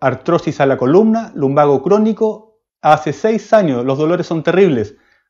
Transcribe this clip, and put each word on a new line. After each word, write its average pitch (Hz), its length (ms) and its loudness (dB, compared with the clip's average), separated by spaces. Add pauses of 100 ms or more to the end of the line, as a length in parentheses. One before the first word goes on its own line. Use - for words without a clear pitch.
artrosis 156 600 -2
a 143 60 2
la 131 100 2
columna, 220 600 2
lumbago 143 480 2
crónico, 214 720 -2 (240)
hace 151 300 0
seis 220 400 -2
años, 151 320 0
los 135 120 -2
dolores 165 300 -2
son 165 160 -6
terribles, 165 540 0 (340)